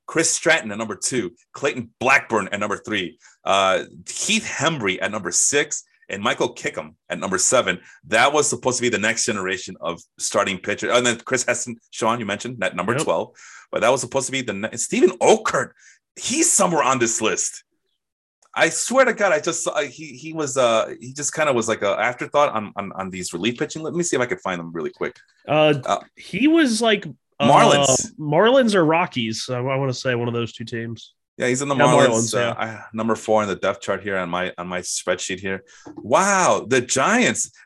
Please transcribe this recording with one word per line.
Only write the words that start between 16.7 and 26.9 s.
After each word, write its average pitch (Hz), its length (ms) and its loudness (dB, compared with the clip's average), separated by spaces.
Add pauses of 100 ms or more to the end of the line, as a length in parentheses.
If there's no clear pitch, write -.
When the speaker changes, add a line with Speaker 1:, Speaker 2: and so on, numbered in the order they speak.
Speaker 1:
on 127 160 2
this 113 220 0
list. - 420 -2 (920)
I 160 120 4
swear 254 340 2
to 240 100 2
God, 190 200 2
I 151 80 0
just 165 240 -4
saw, 156 160 -2
he, 143 240 -10 (100)
he 151 160 -14
was, 151 240 -6
uh, 120 460 2
he 127 100 -14
just 143 220 -6
kinda 151 180 2
was 117 160 0
like 110 140 -2
a 101 80 0 (100)
afterthought 139 540 0
on, 107 240 -6
on, 98 160 -8
on 95 160 -6
these 90 240 -8
relief 101 240 -2
pitching. 156 260 -6
Let 156 100 -8
me 170 80 -2
see 170 140 -2
if 131 60 0
I 120 60 0
can 92 100 -4
find 90 240 -6
them 82 100 -12
really 80 200 -6
quick. - 260 -8 (280)
Speaker 2:
Uh, 151 280 4 (120)
Speaker 1:
Uh, - 140 0 (160)
Speaker 2:
he 226 320 -2
was 285 340 4
like, 214 240 2 (320)